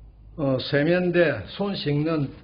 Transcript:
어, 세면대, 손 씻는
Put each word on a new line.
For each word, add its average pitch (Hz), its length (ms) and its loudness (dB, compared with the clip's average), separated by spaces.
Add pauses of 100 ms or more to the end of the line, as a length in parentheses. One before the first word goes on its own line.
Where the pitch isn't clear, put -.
(380)
어, 139 220 0
세면대, 165 880 2
손 202 280 -6
씻는 147 580 -2 (100)